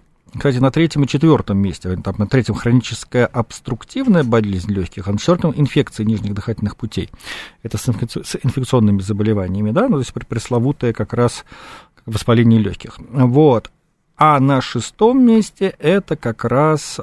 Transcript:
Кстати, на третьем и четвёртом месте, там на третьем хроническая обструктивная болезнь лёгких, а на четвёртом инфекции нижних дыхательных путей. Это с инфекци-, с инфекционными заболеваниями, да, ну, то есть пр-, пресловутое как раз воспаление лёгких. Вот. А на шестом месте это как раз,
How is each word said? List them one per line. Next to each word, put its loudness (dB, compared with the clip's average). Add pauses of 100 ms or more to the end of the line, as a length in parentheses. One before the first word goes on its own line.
(360)
Кстати, 0
на 2
третьем 2
и 0
четвёртом 2
месте, -2
там -6
на -2
третьем 0
хроническая 0
обструктивная -2
болезнь 0
лёгких, -6
а -2
на -2
четвёртом 0
инфекции 0
нижних -2
дыхательных -6
путей. -8 (540)
Это -6
с -10
инфекци-, -4
с -10
инфекционными 2
заболеваниями, -2
да, 0
ну, 2
то 0
есть -8
пр-, -12
пресловутое -2
как -6
раз -2 (600)
воспаление 4
лёгких. -6 (160)
Вот. 4 (460)
А 4
на 2
шестом 0
месте 2
это 0
как -6
раз, 0